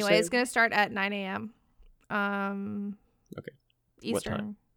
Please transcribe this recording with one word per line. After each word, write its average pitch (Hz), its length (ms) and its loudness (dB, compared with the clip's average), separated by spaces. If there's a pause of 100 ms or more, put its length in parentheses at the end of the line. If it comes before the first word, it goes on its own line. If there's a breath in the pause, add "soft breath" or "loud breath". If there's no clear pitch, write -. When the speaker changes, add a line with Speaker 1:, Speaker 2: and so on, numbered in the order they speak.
Speaker 1:
Anyway, 202 80 4
Speaker 2:
say? 214 80 8
Speaker 1:
it's 170 100 2
gonna 247 160 2
start 233 260 2
at 202 200 2
nine 202 220 -2
A 196 120 -4
M. 202 280 -6 (560)
Um, 202 880 -2 (400)
Speaker 2:
Okay. - 140 -12 (520)
What 220 140 0
Speaker 1:
Eastern 214 200 -4
Speaker 2:
time? 208 180 -6 (220)